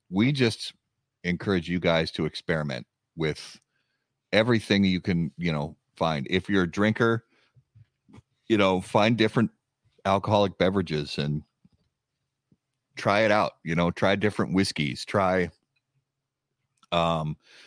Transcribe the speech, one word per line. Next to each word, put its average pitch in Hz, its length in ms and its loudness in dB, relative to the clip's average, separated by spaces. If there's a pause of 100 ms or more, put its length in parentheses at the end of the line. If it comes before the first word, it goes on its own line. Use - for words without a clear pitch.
we 104 220 2
just 127 420 -2 (500)
encourage 87 460 -2
you 87 100 -2
guys 82 320 0
to 82 140 -4
experiment 76 600 -6 (300)
with 78 440 -6 (760)
everything 110 500 2
you 92 160 0
can, 85 380 -2
you 85 140 -4
know, 76 240 -6 (200)
find. 78 340 -2
If 92 200 -2
you're 95 140 2
a 85 80 -2
drinker, 113 540 0 (1200)
you 110 100 2
know, 95 240 4
find 113 360 2
different 110 340 2 (520)
alcoholic 101 540 2
beverages 82 640 -2
and 76 240 -4 (1500)
try 104 240 2
it 107 100 4
out, 104 220 2 (100)
you 80 120 -4
know, 87 160 2
try 98 240 2
different 101 380 -2
whiskeys, 80 520 -2
try, 92 440 0 (1400)
um, 82 460 -2 (300)